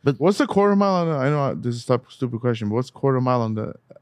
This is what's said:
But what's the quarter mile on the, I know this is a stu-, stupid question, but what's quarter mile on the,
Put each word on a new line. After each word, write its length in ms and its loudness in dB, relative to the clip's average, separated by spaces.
But 160 0
what's 200 2
the 80 2
quarter 280 2
mile 200 2
on 140 0
the, 60 -2
I 140 0
know 260 0
this 200 -6
is 60 -10
a 20 -16
stu-, 260 0
stupid 320 -6
question, 260 -2
but 80 -2
what's 140 -2
quarter 320 0
mile 200 2
on 140 -2
the, 180 -6